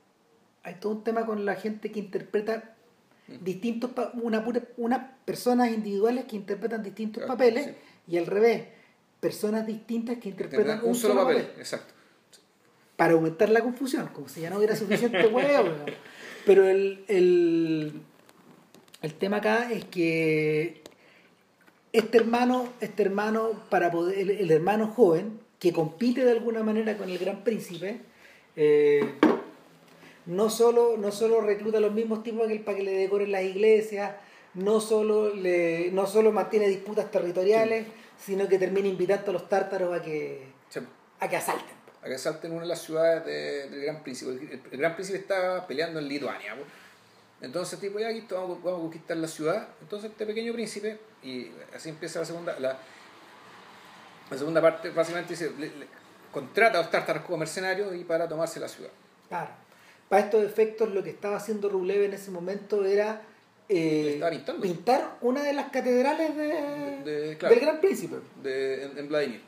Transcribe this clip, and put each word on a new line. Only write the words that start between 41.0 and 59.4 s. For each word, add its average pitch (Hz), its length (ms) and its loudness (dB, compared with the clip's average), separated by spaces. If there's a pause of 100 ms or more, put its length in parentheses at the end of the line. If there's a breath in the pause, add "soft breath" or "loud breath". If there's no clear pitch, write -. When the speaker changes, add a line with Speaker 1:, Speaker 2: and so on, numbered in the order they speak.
Speaker 1:
a 190 80 -4
que 180 100 -4
asalten. - 440 -6 (200)
Speaker 2:
A - 40 -14
que 127 100 -6
asalten 160 360 -6
una 165 100 -6
de 165 60 -8
las 165 140 -6
ciudades 160 440 2
de, 147 440 -6
del 143 140 -12
Gran 151 200 -6
Príncipe. 127 280 -8
El, 127 80 -6
el, 139 220 -14 (100)
el 127 80 -8
Gran 160 160 0
Príncipe 190 240 -6
está 185 480 -2
peleando 160 320 -4
en 143 80 -6
Lituania, 110 480 -8
po. 139 80 -12 (800 loud breath)
Entonces, 165 380 -8
tipo, 196 200 -6
"Ya, 226 100 -4
aquí 220 200 -8
vamos, 180 340 -6
vamos 180 160 -4
a - 40 -6
conquistar 165 340 -8
la 160 100 -4
ciudad". 160 400 -4 (140)
Entonces, 208 300 -12
este 214 140 -8
pequeño 226 280 -4
príncipe, 214 460 -8 (240)
y 123 280 -10 (240)
así - 140 -14
empieza 160 300 -8
la 165 60 -4
segunda, 165 340 -8
la, 131 180 -2 (1500 loud breath)
la - 80 -8
segunda 156 240 0
parte, 160 300 2
básicamente 165 420 -2
dice, 156 240 -6
le, 147 100 -8
le, 143 200 -16 (440)
contrata 175 480 2
a - 40 2
los 160 80 -12
tártaros 156 320 -2
como 165 160 -4
mercenarios 185 560 -4
y 175 80 -10
para 170 240 0
tomarse 160 320 -4
la 131 100 -8
ciudad. - 220 -16 (360)
Speaker 1:
Claro. 170 220 -8 (580 soft breath)